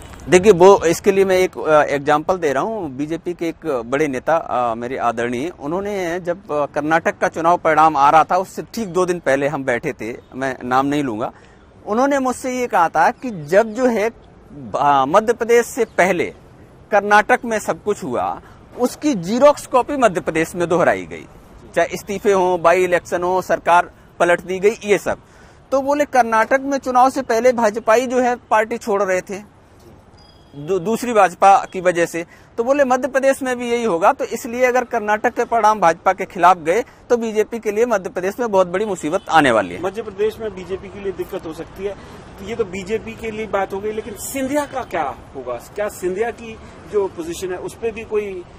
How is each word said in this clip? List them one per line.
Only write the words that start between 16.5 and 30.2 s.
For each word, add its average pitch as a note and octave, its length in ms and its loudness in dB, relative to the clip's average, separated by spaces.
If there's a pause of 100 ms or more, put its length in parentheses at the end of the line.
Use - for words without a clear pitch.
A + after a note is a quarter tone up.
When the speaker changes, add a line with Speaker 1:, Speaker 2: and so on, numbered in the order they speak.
Speaker 1:
कर्नाटक G#3 540 4
में A3+ 140 -2
सब E3+ 240 -6
कुछ G3+ 220 -4
हुआ, G2 360 -4 (380)
उसकी B3+ 360 -2
जेरॉक्स A#3 520 2
copy C4 300 0
मध्य G#3 240 2
प्रदेश D#3+ 340 -4
में F3 140 -2
दोहराई C3 380 2
गई, D#2+ 200 -14 (500)
चाहे E3+ 120 2
इस्तीफे G3 440 -4
हों, F3+ 300 2
बाई F3 220 4
इलेक्शन F3 380 -2
हो, F3+ 200 -2
सरकार E3+ 480 2 (300)
पलट F3 200 2
दी F3 180 -6
गई, G#3 260 2
ये G3+ 140 2
सब। - 200 -4 (540)
तो C4+ 100 2
बोले, D4 220 0
कर्नाटक A#3 560 2
में C#4 180 -4
चुनाव B3+ 320 2
से C4+ 120 -4
पहले B3 300 2
भाजपाई A3+ 540 2
जो B3+ 140 0
है B3 160 0
पार्टी A3+ 420 -2
छोड़ G#3 240 -2
रहे F#3 180 0
थे G3+ 360 -14 (1000)